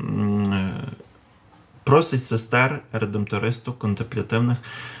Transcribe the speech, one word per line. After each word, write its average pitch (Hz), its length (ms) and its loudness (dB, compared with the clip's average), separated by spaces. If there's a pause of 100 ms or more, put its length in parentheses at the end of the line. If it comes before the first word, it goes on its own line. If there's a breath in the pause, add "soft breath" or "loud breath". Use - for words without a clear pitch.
м, 104 520 0
е, 95 300 -2 (1000)
просить 135 400 4
сестер 127 580 2 (100)
редемтористок 110 880 -2
контемплятивних 117 800 0 (420 loud breath)